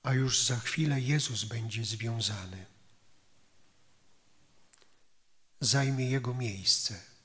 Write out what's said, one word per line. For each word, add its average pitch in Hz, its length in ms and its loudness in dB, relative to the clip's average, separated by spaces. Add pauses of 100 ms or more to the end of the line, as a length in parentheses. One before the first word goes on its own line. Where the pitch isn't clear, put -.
A 131 120 0
już 131 280 4
za 120 180 2
chwilę 147 400 0
Jezus 127 440 0
będzie 113 400 -4
związany. 107 800 -4 (3000)
Zajmie 135 500 2
jego 123 240 0
miejsce. 101 680 0 (220)